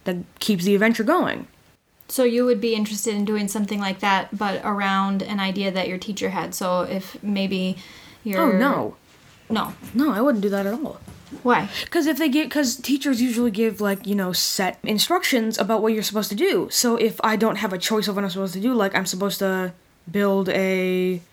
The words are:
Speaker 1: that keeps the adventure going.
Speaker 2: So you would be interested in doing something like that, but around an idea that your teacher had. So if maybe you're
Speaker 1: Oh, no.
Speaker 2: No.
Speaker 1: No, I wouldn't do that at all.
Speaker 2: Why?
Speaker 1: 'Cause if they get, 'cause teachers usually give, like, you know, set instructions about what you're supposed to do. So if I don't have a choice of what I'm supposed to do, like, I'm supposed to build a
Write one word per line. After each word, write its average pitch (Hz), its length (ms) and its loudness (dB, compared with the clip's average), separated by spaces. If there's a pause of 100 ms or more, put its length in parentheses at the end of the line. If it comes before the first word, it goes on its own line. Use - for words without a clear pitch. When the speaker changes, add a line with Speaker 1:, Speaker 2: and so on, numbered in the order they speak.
Speaker 1:
that 180 140 -2 (220)
keeps 180 240 0
the 202 120 6
adventure 220 280 4
going. 302 440 0 (600)
Speaker 2:
So - 160 0
you 240 220 2
would 240 160 2
be 226 140 0
interested 214 400 -2
in 208 100 0
doing 208 220 0
something 208 320 -2
like 190 220 -4
that, 196 360 0
but 202 260 -2
around 196 600 0
an 202 160 -4
idea 190 320 0
that 180 160 -2
your 185 100 -4
teacher 190 320 -4
had. 175 240 -4
So 180 280 0
if - 420 -6
maybe 190 540 0 (460)
you're 208 160 0
Speaker 1:
Oh, 294 120 6
no. 190 440 2 (540)
Speaker 2:
No. - 240 -2 (200)
Speaker 1:
No, 262 200 2
I 196 80 2
wouldn't 247 200 4
do 202 80 2
that 196 160 0
at 202 80 -2
all. 277 280 -8 (420)
Speaker 2:
Why? 214 240 4 (220)
Speaker 1:
'Cause 339 160 2
if 302 120 2
they 311 120 2
get, 294 200 2
'cause 277 280 0
teachers 269 440 0
usually 240 300 2
give, 208 300 -2
like, 202 260 -2
you 202 80 0
know, 185 160 0
set - 520 -2
instructions 220 720 0
about 208 240 0
what 220 120 2
you're 214 100 0
supposed 202 260 -2
to 202 60 -6
do. 247 360 0
So 240 240 2
if 214 260 0
I 220 140 2
don't 220 220 2
have 208 160 -2
a 185 40 -4
choice 214 300 0
of 202 80 -4
what 202 80 -2
I'm 196 60 -2
supposed 190 240 -4
to 190 80 -6
do, 254 120 2
like, 202 220 2
I'm 185 100 0
supposed 185 340 -2
to 185 340 0 (360)
build 196 400 2
a 185 720 0 (120)